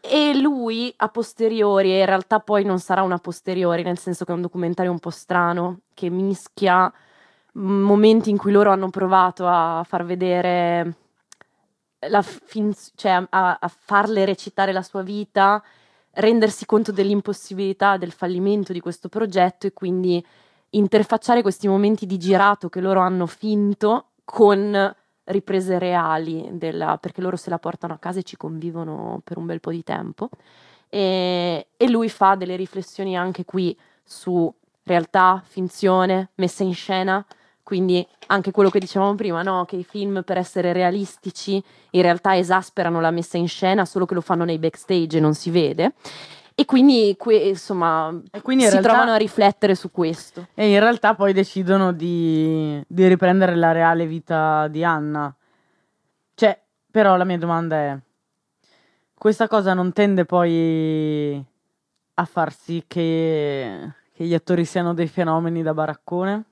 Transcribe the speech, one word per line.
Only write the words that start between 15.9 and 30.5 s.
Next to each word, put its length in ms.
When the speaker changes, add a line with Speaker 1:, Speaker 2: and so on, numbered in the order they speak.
Speaker 1:
rendersi 540
conto 260
dell'impossibilità, 1080
del 140
fallimento 600
di 80
questo 280
progetto 580
e 60
quindi 520
interfacciare 720
questi 260
momenti 380
di 100
girato 540
che 100
loro 200
hanno 260
finto 800
con 680
riprese 540
reali 760
della, 460
perché 220
loro 160
se 140
la 80
portano 360
a 40
casa 220
e 20
ci 140
convivono 840
per 140
un 100
bel 140
po' 100
di 140
tempo. 440